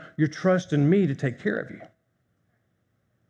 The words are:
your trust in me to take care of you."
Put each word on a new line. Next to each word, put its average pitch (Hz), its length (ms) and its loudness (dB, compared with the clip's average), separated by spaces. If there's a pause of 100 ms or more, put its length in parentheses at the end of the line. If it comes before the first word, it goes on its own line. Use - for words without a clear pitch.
(180)
your 151 100 2
trust 185 460 0
in 147 160 4
me 190 180 4
to 139 80 -2
take 123 240 -6
care - 180 -4
of - 140 -10
you." - 80 -18 (1500)